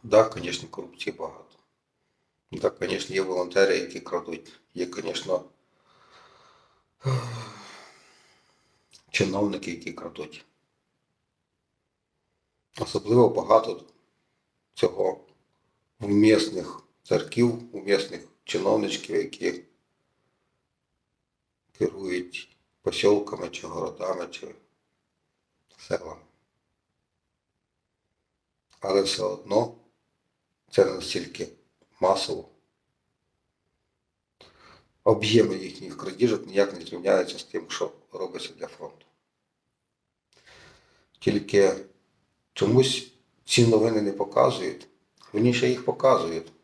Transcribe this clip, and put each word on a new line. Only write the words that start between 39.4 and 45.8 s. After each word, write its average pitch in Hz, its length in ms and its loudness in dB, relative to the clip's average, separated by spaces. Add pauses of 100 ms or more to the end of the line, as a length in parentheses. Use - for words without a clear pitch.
Тільки 101 640 2 (680)
чомусь 120 580 2 (340)
ці 120 220 6
новини 110 340 4
не 101 100 -2
показують, - 760 0 (460)
верніше 120 360 4
їх 123 160 -2